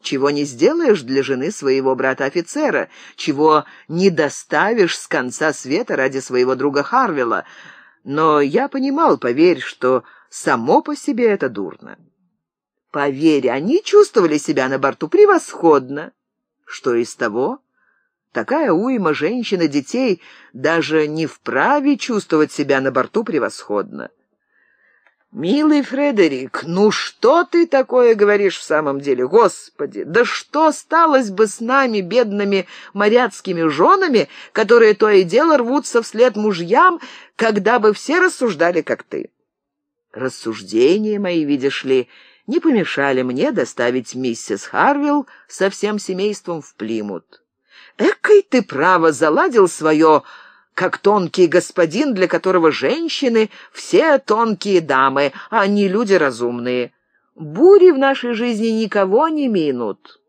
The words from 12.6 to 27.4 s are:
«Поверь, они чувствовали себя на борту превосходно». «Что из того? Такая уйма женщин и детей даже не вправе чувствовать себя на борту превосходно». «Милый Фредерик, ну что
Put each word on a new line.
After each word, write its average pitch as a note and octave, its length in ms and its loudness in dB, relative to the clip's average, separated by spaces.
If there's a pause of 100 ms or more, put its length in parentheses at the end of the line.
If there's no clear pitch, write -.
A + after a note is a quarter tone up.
«Поверь, C#3+ 580 0
они E3+ 340 -2
чувствовали G#3 560 4
себя C#3 300 -2
на C3+ 100 -2
борту F3+ 300 -4
превосходно». E3 1040 2 (540)
«Что - 280 -6
из A#2 220 -2
того? B2+ 440 -4 (720)
Такая A#3 400 -2
уйма G3 420 -2
женщин F#3+ 480 -4
и D#3+ 60 0
детей F3+ 520 -2 (320)
даже D3+ 540 -2
не D#3 200 -4
вправе B3 680 -2
чувствовать F3 560 -2
себя C#3 280 -2
на C3+ 120 -2
борту C3 320 -2
превосходно». G#2 880 -6 (1200)
«Милый C#4+ 480 0
Фредерик, G#3 840 -2
ну F#3+ 240 2
что D#4 540 0